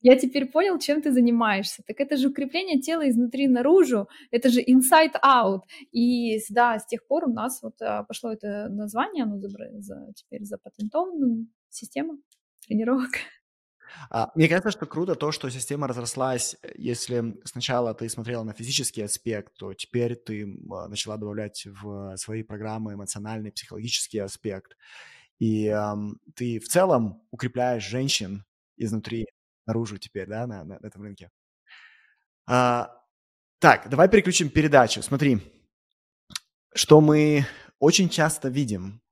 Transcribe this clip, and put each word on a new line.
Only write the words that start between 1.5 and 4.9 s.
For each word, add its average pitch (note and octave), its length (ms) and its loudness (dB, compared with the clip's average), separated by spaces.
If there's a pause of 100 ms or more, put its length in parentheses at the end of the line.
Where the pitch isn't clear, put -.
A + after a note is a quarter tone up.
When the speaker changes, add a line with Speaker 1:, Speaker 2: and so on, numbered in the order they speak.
Speaker 1:
Так A3+ 140 -8
это C#4 180 -2
же C4+ 100 2
укрепление D4 520 -2
тела D#4+ 300 -2
изнутри B3 380 0
наружу, B3+ 600 4 (240)
это A#3+ 180 2
же A#3+ 120 4
inside C4 520 6 (100)